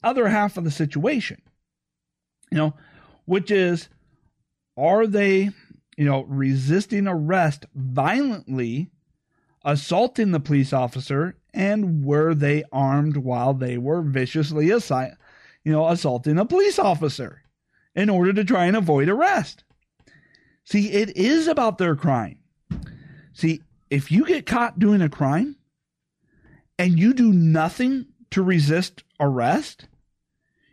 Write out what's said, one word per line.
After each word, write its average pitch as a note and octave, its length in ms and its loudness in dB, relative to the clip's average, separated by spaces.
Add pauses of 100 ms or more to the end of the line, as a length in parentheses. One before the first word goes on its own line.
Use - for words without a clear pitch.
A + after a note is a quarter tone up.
other A#3+ 240 0
half G3+ 300 0
of F3 80 -6
the D#3 60 0
situation, E3 720 -4 (1080)
you F#3 60 -2
know, D#3 180 -2 (500)
which F#3+ 240 -2
is, F3+ 380 0 (920)
are F#3+ 300 2
they, G3 440 2 (460)
you D3 80 0
know, C#3 180 0
resisting C#3 840 -2
arrest E3 640 -2
violently, C#3 1200 -4 (720)
assaulting F#3 680 0
the E3 80 0
police C#3 340 0
officer, C3 640 -4 (160)
and F#3+ 500 -2
were D3+ 320 2
they D3 360 0
armed C#3 460 0
while B2+ 360 -2
they B2+ 240 -4
were C#3+ 240 -2
viciously D3+ 640 -2
assi-, D#3 480 -2 (480)
you D#3 80 -2
know, D#3 160 2
assaulting D3+ 500 0
a G3+ 80 2
police F#4+ 340 0
officer D3 640 -4 (520)
in G#3 140 0
order F#3 240 2
to G#3 100 0
try F#3 220 2
and F#3 100 2
avoid D#3 340 2
arrest? C#4+ 540 0 (1000)
See, G#3 280 -2
it G#3 260 -2
is D4+ 300 2
about A#3+ 300 0
their E3+ 180 0
crime. B2+ 440 -2 (920)
See, D#3+ 280 -2 (280)
if C#3+ 220 -4
you G#3+ 140 4
get D#4+ 200 0
caught A#3 340 -2
doing G#3 220 4
a D#3 80 0
crime D#3+ 480 -2 (1200)
and F3+ 200 2
you G#3 160 4
do A#3 200 4
nothing F3 720 2 (260)
to F#3+ 100 0
resist F3 600 0 (160)
arrest, C#3+ 680 -2 (840)